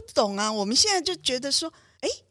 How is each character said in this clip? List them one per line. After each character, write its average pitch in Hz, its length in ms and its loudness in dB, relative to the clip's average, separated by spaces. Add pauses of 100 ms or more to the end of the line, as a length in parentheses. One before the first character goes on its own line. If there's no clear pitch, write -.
(140)
懂 202 240 2
啊， 214 140 0
我 214 120 0
们 202 100 0
现 427 200 4
在 370 80 2
就 359 200 -4
觉 254 160 -2
得 269 140 -4
说， 320 200 -2 (280)
哎， 320 100 -2 (220)